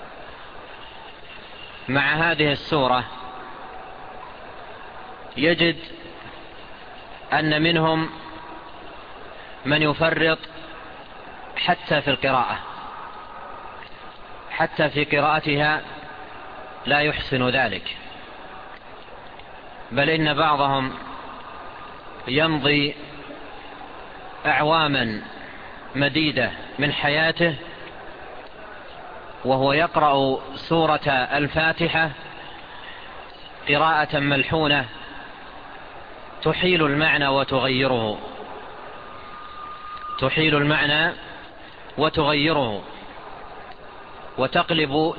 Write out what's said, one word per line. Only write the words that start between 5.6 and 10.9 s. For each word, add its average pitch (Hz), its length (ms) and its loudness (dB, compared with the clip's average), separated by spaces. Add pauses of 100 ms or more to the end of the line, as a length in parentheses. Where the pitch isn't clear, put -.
أن 151 300 4
منهم 160 480 4 (1500)
من 151 180 4
يفرط 156 560 4 (1160)